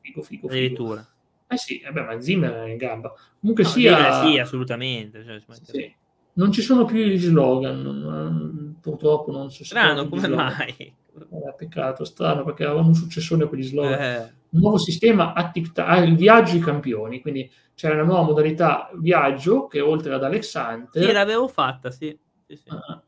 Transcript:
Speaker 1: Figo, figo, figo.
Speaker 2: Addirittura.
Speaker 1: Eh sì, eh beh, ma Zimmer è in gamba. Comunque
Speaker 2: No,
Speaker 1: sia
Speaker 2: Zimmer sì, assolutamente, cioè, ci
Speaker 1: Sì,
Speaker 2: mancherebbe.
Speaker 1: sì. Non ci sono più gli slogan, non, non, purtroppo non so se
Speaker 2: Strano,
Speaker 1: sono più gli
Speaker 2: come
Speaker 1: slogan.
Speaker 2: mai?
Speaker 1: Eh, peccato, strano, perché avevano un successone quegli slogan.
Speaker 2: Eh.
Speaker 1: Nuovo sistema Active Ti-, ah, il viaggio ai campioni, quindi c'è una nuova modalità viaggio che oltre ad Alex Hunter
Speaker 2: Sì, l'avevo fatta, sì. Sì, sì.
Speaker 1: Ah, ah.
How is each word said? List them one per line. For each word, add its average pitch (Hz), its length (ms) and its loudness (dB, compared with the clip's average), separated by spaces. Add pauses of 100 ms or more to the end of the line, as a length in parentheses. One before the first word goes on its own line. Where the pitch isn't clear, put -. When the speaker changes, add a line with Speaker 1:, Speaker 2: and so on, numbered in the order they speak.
Speaker 1:
Figo, 147 220 -14
figo, - 260 -14
figo. 131 40 -8
Speaker 2:
Addirittura. 123 540 -4 (420)
Speaker 1:
Eh 247 80 -4
sì, 127 220 -10
eh 143 140 -18
beh, 151 100 -8
ma 117 180 -10
Zimmer 143 320 -2 (120)
è 110 60 -10
in 113 60 -10
gamba. 113 380 -10 (240)
Comunque 220 240 0
Speaker 2:
No, 165 80 4
Speaker 1:
sia - 260 6
Speaker 2:
Zimmer 135 180 4 (180)
sì, 139 60 4
assolutamente, 123 840 -6
cioè, 113 120 -16
ci 104 40 -18
Speaker 1:
Sì, - 80 -20
Speaker 2:
mancherebbe. 117 360 -12
Speaker 1:
sì. - 100 -20 (400)
Non 190 180 2
ci 220 80 0
sono 247 240 4
più 220 180 -2
gli 202 140 2
slogan, 131 640 2
non, 139 200 -8
non, 156 800 -8
purtroppo 151 480 -2
non 139 200 -10
so - 80 -20
se - 80 -20
Speaker 2:
Strano, 190 300 2
Speaker 1:
sono 143 120 -4
più 165 100 -8
gli - 40 -4
Speaker 2:
come 196 120 -2
Speaker 1:
slogan. 135 240 -2
Speaker 2:
mai? - 360 -10 (240)
Speaker 1:
Eh, 156 380 -14
peccato, 143 480 -8
strano, 143 400 -4
perché 156 200 -6
avevano 156 240 2
un 165 60 8
successone 165 520 0
quegli 139 180 -6
slogan. 139 360 -2
Speaker 2:
Eh. 120 320 -6 (180)
Speaker 1:
Nuovo 196 280 4
sistema 180 560 4
Active 170 380 -4
Ti-, - 80 -4
ah, 175 180 4
il 165 180 6
viaggio 202 380 8
ai 170 60 4
campioni, 131 600 -4
quindi 135 300 -8 (240)
c'è - 180 -4
una 151 120 0
nuova 175 180 4
modalità 156 720 2
viaggio 165 720 2
che 143 140 -4
oltre 156 340 0
ad 135 100 -2
Alex 143 300 -4
Hunter 123 500 -6
Speaker 2:
Sì, 220 80 4
l'avevo 214 360 0
fatta, 131 420 -4
sì. 151 260 -12 (300)
Sì, 147 100 -20
sì. - 140 -20
Speaker 1:
Ah, 160 160 -12
ah. - 220 -16